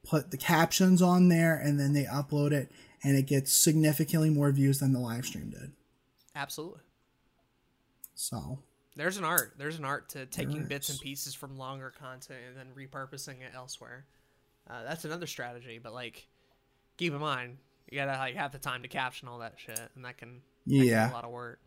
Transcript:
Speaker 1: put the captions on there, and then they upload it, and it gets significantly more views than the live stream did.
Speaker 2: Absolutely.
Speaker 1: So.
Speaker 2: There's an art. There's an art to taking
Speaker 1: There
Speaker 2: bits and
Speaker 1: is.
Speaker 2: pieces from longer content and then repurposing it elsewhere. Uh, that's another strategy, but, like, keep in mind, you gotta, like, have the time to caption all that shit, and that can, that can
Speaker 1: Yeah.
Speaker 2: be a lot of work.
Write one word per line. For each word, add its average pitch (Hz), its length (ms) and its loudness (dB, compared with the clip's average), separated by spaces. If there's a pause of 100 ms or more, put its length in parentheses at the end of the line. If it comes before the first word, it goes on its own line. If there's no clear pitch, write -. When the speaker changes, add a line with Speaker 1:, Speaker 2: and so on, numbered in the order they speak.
Speaker 1:
put 151 220 -2
the 139 60 -8
captions 175 640 6
on 180 260 8
there, 165 280 6
and 143 220 0
then 143 140 2
they 143 120 2
upload 143 480 0
it, - 180 -2 (320)
and 139 140 4
it 135 100 4
gets 135 260 2
significantly 156 800 4
more 143 220 4
views 139 260 4
than 135 140 2
the 123 80 2
live 120 260 -6
stream - 240 -10
did. 139 220 -14 (640)
Speaker 2:
Absolutely. 156 460 -10 (1300)
Speaker 1:
So. - 460 -8 (360)
Speaker 2:
There's 180 200 -4
an 185 80 -6
art. 170 340 0
There's 156 200 -6
an 147 60 -8
art 139 260 -6
to 135 160 -12
taking 147 340 -6
Speaker 1:
There 131 80 -6
Speaker 2:
bits 143 200 -6
and 139 80 -6
Speaker 1:
is. - 60 -12
Speaker 2:
pieces 135 320 -10
from 135 240 -16
longer 131 400 -12
content 127 500 -16
and 127 80 -20
then 131 200 -18
repurposing 135 640 -14
it 127 140 -16
elsewhere. 127 500 -16 (640)
Uh, 117 160 -12
that's 160 200 -10
another 165 220 -8
strategy, 120 560 -12
but, 113 100 -16
like, 123 340 -14 (680)
keep 170 160 0
in 143 80 -6
mind, 131 360 -4 (340)
you 139 80 -8
gotta, 139 180 -2
like, 131 200 -4
have 139 160 -4
the 139 60 -14
time 123 240 -6
to 123 60 -14
caption 127 400 -6
all 120 120 -14
that 110 160 -12
shit, 113 240 -8 (160)
and 131 80 -18
that 123 140 -14
can, 120 100 -20 (380)
that 139 80 2
can 135 120 8
Speaker 1:
Yeah. 113 220 4
Speaker 2:
be 127 40 -4
a - 20 -10
lot 120 100 -10
of 120 80 -14
work. 120 340 -16